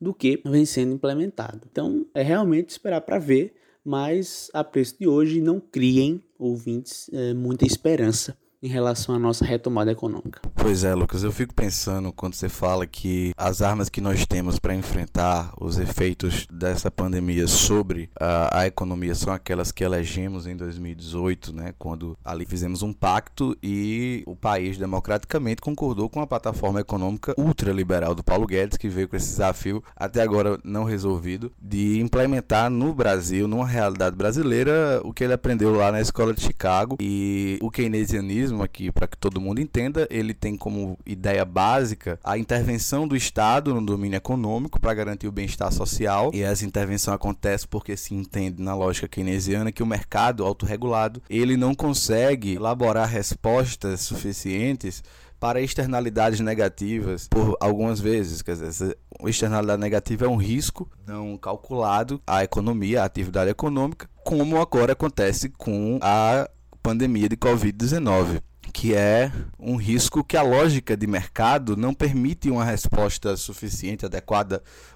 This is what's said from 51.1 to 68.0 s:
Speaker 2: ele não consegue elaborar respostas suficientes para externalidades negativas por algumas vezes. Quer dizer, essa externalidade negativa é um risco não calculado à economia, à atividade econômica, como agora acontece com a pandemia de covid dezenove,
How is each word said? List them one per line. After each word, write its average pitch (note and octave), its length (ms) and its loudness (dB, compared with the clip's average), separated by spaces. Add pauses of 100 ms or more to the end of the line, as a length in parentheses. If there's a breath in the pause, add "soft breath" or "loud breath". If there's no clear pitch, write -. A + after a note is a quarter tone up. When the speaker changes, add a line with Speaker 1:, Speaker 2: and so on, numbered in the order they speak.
Speaker 2:
ele B2 280 2
não B2+ 180 4
consegue B2 800 2
elaborar A2+ 560 2
respostas A2+ 880 0
suficientes G2+ 1040 -4 (340 soft breath)
para A#2+ 220 -2
externalidades A#2+ 800 0
negativas G#2 880 -2
por A2 320 2
algumas G#2+ 400 0
vezes. G2+ 420 0
Quer F2 120 -6
dizer, E2 140 -6
essa F#2 300 -4 (280)
externalidade G#2+ 560 0
negativa G#2 440 0
é B2 40 4
um B2 80 2
risco A#2+ 520 -2 (160)
não G#2 320 -10
calculado A2+ 880 -2
à F#2+ 160 2
economia, G#2+ 600 0
à G2 40 2
atividade F#2+ 460 0
econômica, C#3+ 580 -2 (140)
como D3+ 380 2
agora B2+ 320 4
acontece G#2+ 560 0
com A2 520 -2
a A2 480 4 (320)
pandemia A#2 460 2
de A2 80 -4
covid A2+ 360 2
dezenove, G#2 680 2 (320)